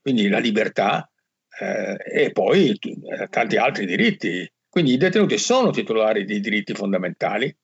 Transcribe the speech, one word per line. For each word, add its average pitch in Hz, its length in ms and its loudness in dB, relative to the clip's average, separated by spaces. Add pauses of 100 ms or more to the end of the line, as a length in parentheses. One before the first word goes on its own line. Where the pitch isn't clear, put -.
Quindi 113 280 0
la 104 100 2
libertà, 107 720 0 (480)
eh, 98 380 -4 (300)
e - 40 -4
poi 120 480 4
tu-, - 160 -10 (160)
eh, - 180 -8
tanti 113 280 0
altri 107 300 0
diritti. 92 640 -2 (200)
Quindi 151 240 2
i 127 60 2
detenuti 180 400 2
sono 240 320 2
titolari 110 540 0
di 104 140 -4
diritti 104 360 -2
fondamentali 98 760 -2 (120)